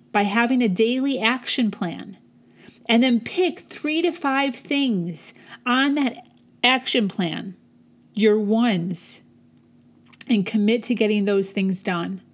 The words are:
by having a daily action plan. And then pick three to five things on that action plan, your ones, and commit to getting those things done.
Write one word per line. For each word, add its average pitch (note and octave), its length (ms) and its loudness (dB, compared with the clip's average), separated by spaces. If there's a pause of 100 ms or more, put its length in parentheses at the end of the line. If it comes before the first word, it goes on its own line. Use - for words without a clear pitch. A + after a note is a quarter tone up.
(120)
by G3+ 120 2
having A#3 380 2
a A#3+ 60 2
daily B3 520 0
action A#3 520 0
plan. F3+ 460 -8 (720)
And A#3 140 4
then B3 200 2
pick E4+ 400 -2
three D#4 400 -6
to F4 100 0
five C#4 440 -2
things G3+ 800 -2 (320)
on C4+ 300 2
that C#4 320 -2 (360)
action B3 440 2
plan, F3+ 480 -4 (580)
your G#3 240 4
ones, G3+ 840 0 (1040)
and G3+ 180 2
commit A3 380 0
to B3 120 0
getting G#3 300 2
those G3 260 0
things F#3+ 300 -2
done. F3+ 400 -4 (120)